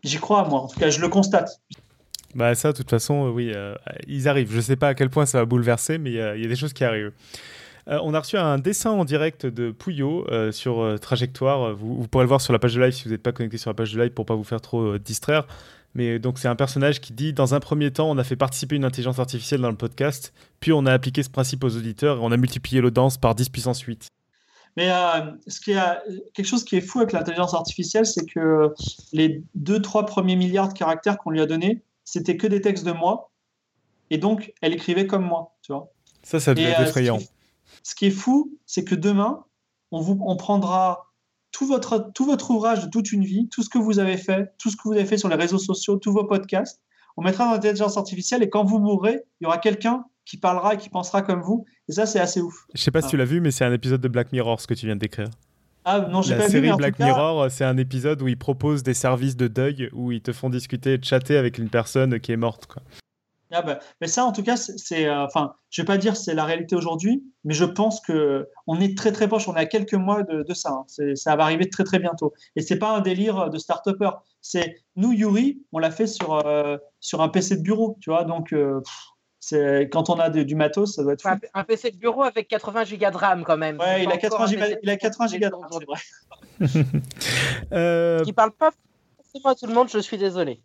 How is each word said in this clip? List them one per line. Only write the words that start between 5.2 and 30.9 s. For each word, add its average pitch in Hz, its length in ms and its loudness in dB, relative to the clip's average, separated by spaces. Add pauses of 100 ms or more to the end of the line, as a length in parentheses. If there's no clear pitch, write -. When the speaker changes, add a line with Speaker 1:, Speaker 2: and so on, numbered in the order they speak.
Speaker 2:
ça 135 140 2
va 117 60 4
bouleverser, 120 520 2
mais 147 140 -4
il 117 60 -4
y 113 40 -2
a, 107 140 -4
il 110 60 -6
y 113 40 -4
a - 20 -2
des 120 80 0
choses 135 180 -4
qui 131 100 -2
arrivent. 110 280 -2 (760)
Euh, 147 160 -2
on 156 100 -2
a 156 60 2
reçu 180 180 -4
un 156 220 2
dessin 202 320 0
en 196 140 2
direct 151 400 -2
de 120 260 -4
Pouillot, 147 580 -4
euh, 110 220 0
sur, 113 300 -2
euh, 110 160 0
Trajectoire. 127 760 0
Vous, 107 280 -8
vous 117 60 -6
pourrez 127 180 4
le - 20 4
voir 131 140 4
sur 131 120 2
la 113 60 6
page 117 160 2
de 123 60 4
live 127 100 6
si 127 140 -8
vous 113 60 -4
n'êtes 110 120 -4
pas 123 80 0
connecté 117 260 -6
sur 113 120 -8
la 104 60 -4
page 107 180 -4
de 110 80 -4
live 120 100 2
pour 110 140 -6
pas 113 100 -2
vous 107 80 -4
faire 110 180 -6
trop, 117 200 -2
euh, 104 180 0
distraire. 143 480 -2 (480)
Mais, 120 200 0
euh, 117 40 -2
donc, 127 180 -4
c'est 127 120 0
un 120 60 0
personnage 139 440 0
qui - 140 -18
dit : « 147 200 -4
Dans 131 220 2
un 143 60 4
premier 147 300 0
temps, 156 200 0
on 143 60 0
a 127 80 2
fait 131 100 -2
participer 131 400 -2
une 143 80 0
intelligence 127 360 -2
artificielle 127 420 -2
dans 120 100 0
le 107 60 -4
podcast, 135 560 -4 (260)
puis 160 140 2
on 143 120 4
a 131 60 6
appliqué 131 320 2
ce 131 60 -6
principe 131 340 -2
aux 120 120 0
auditeurs 117 420 0
et - 40 -4
on 117 120 2
a 120 40 4
multiplié 127 440 2
l'audience 127 360 4
par 113 180 2
dix 127 140 0
puissance 123 320 -4
huit. » - 260 -12 (680)
Speaker 1:
Mais, 180 160 0
euh, 165 400 2 (160)
ce - 120 -12
qui - 120 -4
est, 196 60 2
euh, 185 420 -2 (160)
quelque 196 100 -2
chose 240 200 0
qui - 100 -2
est 185 60 4
fou 190 180 -4
avec 226 140 2
l'intelligence 175 420 0
artificielle, 175 500 0
c'est 170 220 -4
que 156 460 2 (380)
les 156 300 2 (140)
deux, 196 260 0
trois 208 240 0
premiers 185 300 0
milliards 185 320 2
de 196 100 -4
caractères 165 400 0